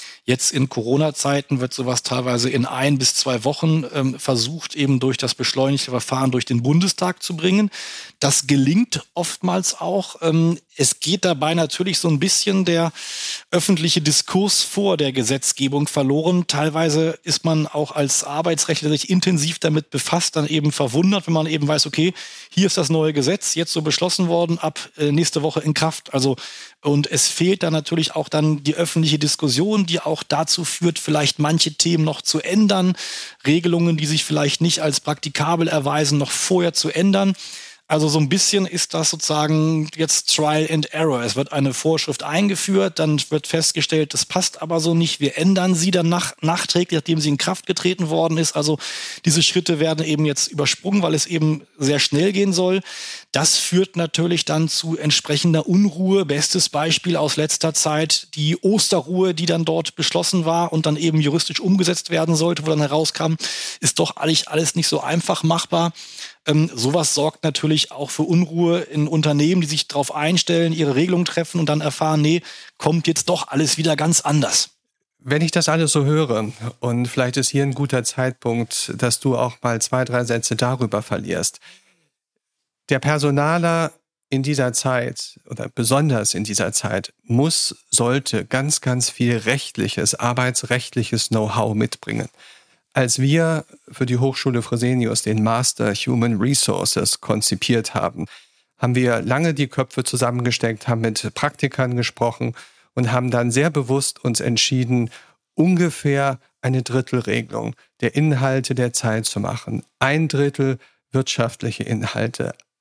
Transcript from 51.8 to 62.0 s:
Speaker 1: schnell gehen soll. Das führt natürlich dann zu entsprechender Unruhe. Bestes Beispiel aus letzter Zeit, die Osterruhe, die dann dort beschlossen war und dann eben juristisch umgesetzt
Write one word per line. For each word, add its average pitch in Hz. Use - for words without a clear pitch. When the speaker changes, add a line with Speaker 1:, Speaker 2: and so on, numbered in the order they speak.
Speaker 1:
schnell 156
gehen 196
soll. 185
Das 151
führt 185
natürlich 170
dann 156
zu 160
entsprechender 156
Unruhe. 190
Bestes 147
Beispiel 165
aus 147
letzter 156
Zeit, 156
die 151
Osterruhe, 185
die 165
dann 165
dort 165
beschlossen 170
war 165
und 160
dann 151
eben 156
juristisch 151
umgesetzt 180